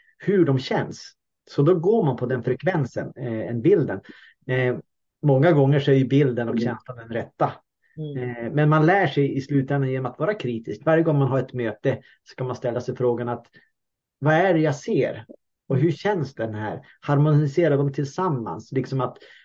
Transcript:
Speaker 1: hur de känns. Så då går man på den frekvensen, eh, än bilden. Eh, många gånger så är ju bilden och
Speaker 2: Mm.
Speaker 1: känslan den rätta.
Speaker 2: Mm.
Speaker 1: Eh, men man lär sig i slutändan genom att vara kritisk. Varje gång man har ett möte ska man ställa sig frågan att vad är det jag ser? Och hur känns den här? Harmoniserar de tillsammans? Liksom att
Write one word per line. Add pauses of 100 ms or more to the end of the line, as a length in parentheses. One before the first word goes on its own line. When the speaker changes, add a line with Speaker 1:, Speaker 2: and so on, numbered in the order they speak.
(180)
Speaker 1:
hur
de
känns. (360)
Så
då
går
man
på
den
frekvensen,
eh,
än
bilden. (460)
Eh, (440)
många
gånger
så
är
ju
bilden
och
Speaker 2:
Mm.
Speaker 1:
känslan
den
rätta. (460)
Speaker 2:
Mm.
Speaker 1:
Eh,
men
man
lär
sig
i
slutändan
genom
att
vara
kritisk.
Varje
gång
man
har
ett
möte (220)
ska
man
ställa
sig
frågan
att (720)
vad
är
det
jag
ser? (420)
Och
hur
känns
den
här? (200)
Harmoniserar
de
tillsammans?
Liksom
att (280)